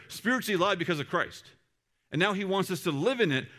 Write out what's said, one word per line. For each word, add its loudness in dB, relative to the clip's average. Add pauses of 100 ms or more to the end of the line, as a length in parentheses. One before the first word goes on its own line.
spiritually 0
alive 2
because -2
of -8
Christ. -4 (680)
And -2
now 2
he -4
wants 0
us -4
to -2
live 0
in 4
it -2 (100)